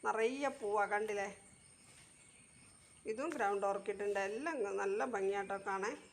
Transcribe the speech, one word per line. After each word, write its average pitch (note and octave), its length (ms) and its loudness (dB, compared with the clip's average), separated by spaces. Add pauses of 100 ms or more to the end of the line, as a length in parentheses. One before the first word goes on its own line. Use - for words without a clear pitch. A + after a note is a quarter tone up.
നിറയെ A#3+ 460 2 (100)
പൂവാ, G#3 320 2
കണ്ടില്ലേ? G#3 360 0 (1800)
ഇതും C4 260 -2
ഗ്രൗണ്ട് G3+ 340 2
ഓർക്കിഡ് G3 360 -2
ഉണ്ട്. G3 140 2 (100)
എല്ലാം D4 260 -2 (260)
നല്ല G3+ 220 2 (100)
ഭംഗിയാട്ടോ G3 440 0 (100)
കാണാൻ. G3 260 -2 (180)